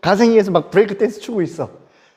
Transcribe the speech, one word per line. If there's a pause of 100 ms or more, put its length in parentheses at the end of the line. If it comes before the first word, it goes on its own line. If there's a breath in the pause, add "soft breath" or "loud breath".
가생이에서
막
브레이크
댄스
추고
있어. (460 soft breath)